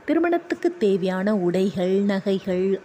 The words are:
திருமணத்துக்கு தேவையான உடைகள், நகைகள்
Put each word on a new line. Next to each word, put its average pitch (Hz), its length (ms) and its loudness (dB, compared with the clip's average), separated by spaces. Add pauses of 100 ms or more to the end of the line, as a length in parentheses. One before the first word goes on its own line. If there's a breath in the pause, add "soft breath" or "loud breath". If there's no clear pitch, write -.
திருமணத்துக்கு 339 720 0
தேவையான 190 580 0
உடைகள், 190 680 0
நகைகள் 196 840 0